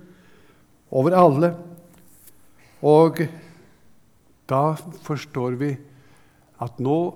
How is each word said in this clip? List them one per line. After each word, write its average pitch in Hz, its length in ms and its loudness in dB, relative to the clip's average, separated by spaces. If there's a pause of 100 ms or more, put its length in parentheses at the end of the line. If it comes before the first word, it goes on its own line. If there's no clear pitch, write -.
(880)
over 135 240 0
alle. 170 380 4 (1300)
Og 151 380 4 (1300)
da 135 140 0 (420)
forstår 123 540 -6
vi 143 160 -4 (840)
at 120 220 -10
nå 139 160 0 (180)